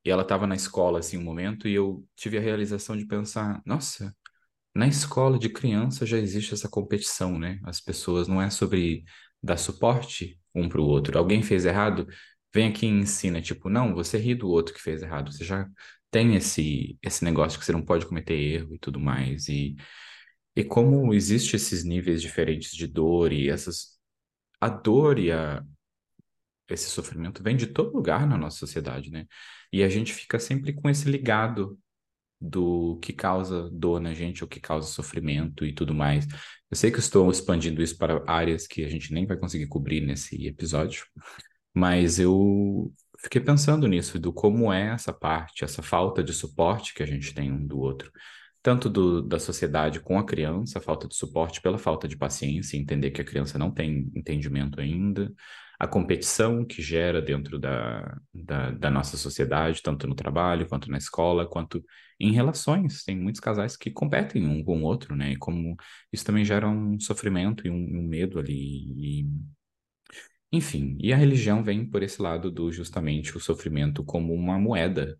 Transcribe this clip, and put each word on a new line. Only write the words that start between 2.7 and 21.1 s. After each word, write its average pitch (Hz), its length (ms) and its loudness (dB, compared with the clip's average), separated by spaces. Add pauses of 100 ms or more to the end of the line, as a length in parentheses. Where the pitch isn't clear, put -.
de 104 80 -6
pensar, 104 600 -4
"Nossa, 101 500 -6 (600)
na 117 120 4
escola 135 520 4
de 113 100 0
criança 120 560 0
já 113 120 2
existe 104 360 -2
essa 104 160 -4
competição, 101 720 -2
né? 92 240 -4
As 87 160 -8
pessoas, 90 480 0
não 95 140 2
é 98 80 2
sobre 85 540 0 (380)
dar 87 160 0
suporte 113 840 0 (140)
um 87 160 0
pro 78 140 2
outro. 71 340 4
Alguém 95 260 6
fez 92 220 2
errado, 95 420 2 (460)
vem 110 160 4
aqui 107 160 0
e 110 40 4
ensina, 98 520 0
tipo, - 280 -6
não, 113 240 2
você 85 240 -2
ri 120 180 0
do 107 140 -2
outro 82 240 2
que - 80 -18
fez 78 220 -6
errado, 73 280 -6
você 71 140 -12
já 95 220 -2 (440)
tem 113 240 6
esse, 71 640 0
esse - 220 -4
negócio 78 360 2
que - 60 -10
você 85 60 2
não 82 120 0
pode 82 220 2
cometer 82 300 -4
erro 76 400 -2
e - 40 -14
tudo 69 200 -8
mais." 67 480 -2
E, 71 280 -2 (800)
e 104 80 4
como 127 500 6